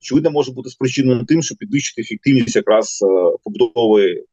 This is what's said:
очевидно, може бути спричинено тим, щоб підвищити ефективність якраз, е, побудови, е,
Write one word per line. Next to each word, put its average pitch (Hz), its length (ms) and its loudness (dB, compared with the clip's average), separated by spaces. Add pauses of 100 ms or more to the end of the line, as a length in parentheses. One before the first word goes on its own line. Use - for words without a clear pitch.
очевидно, 156 280 0
може 143 220 -2
бути 127 180 -12
спричинено 127 540 0
тим, 156 180 2
щоб - 160 -8
підвищити 117 440 -6
ефективність 120 540 0
якраз, 107 460 0
е, 90 420 2
побудови, 107 680 2
е, - 200 -10